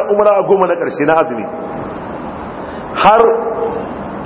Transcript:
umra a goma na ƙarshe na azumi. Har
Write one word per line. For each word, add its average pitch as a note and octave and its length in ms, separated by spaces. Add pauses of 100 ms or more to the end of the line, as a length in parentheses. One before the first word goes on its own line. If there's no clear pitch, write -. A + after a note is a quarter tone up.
umra G#3 240
a G3 120
goma F#3+ 240
na F3 80
ƙarshe C#3+ 300
na D#3+ 100
azumi. C3 300 (1500)
Har G#3+ 300 (1040)